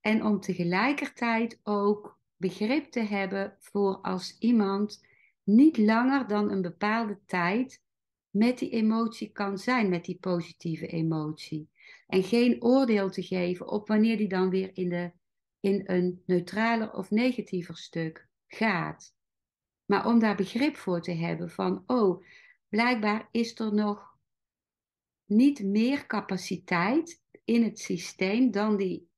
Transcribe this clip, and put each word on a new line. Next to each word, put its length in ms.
En 240
om 160
tegelijkertijd 1200
ook 580
begrip 540
te 100
hebben 580
voor 420
als 380
iemand 680
niet 340
langer 500
dan 220
een 120
bepaalde 640
tijd 580
met 280
die 120
emotie 640
kan 260
zijn, 300
met 160
die 140
positieve 680
emotie. 840
En 160
geen 400
oordeel 480
te 120
geven 460
op 200
wanneer 280
die 120
dan 220
weer 260
in 120
de, 240
in 260
een 400
neutraler 680
of 180
negatiever 640
stuk 520
gaat. 680
Maar 220
om 120
daar 180
begrip 400
voor 240
te 120
hebben 380
van, 360
"Oh, 380
blijkbaar 640
is 280
er 160
nog 440
niet 400
meer 420
capaciteit 1160
in 180
het 160
systeem 720
dan 260
die 420